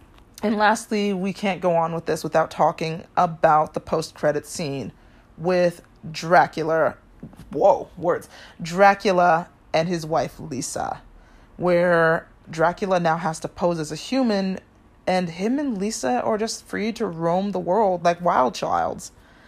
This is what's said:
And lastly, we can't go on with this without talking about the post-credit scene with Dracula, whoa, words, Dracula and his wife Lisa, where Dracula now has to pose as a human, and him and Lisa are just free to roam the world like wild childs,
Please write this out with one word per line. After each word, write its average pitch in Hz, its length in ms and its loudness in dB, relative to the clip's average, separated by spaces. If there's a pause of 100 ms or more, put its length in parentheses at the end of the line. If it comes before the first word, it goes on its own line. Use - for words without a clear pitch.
(400)
And 214 160 0
lastly, 208 560 2
we 190 200 -4
can't 180 280 -4
go 175 140 2
on 165 180 0
with 165 140 -8
this 160 160 -4
without 160 300 0
talking 160 520 -2 (120)
about 156 580 2
the - 60 -6
post-credit 151 680 -4
scene 139 460 -8 (440)
with 175 460 0 (260)
Dracula, 160 880 2 (540)
whoa, 170 460 2
words, 165 320 -4 (320)
Dracula 180 880 4 (240)
and 160 160 0
his 170 180 -4
wife 160 320 -4
Lisa, - 600 -8 (560)
where 175 720 2 (200)
Dracula 175 520 0
now 165 160 2
has 165 240 -6
to 156 80 -8
pose 175 320 -2
as 156 100 -6
a 165 60 -8
human, 202 640 -2 (460)
and 180 240 0
him 202 280 -4
and 269 200 -4
Lisa 226 440 -2
are 226 160 0
just 220 260 -6
free 202 280 -4
to 220 140 -6
roam 170 440 -2
the 185 80 -4
world 180 460 0
like 175 160 2
wild 202 340 2
childs, - 560 -2 (380)